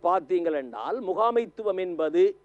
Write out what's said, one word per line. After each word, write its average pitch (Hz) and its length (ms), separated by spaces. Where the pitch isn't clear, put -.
பார்த்தீங்கள் 175 500
என்றால், 135 500
முகாமைத்துவம் 208 760
என்பது 175 640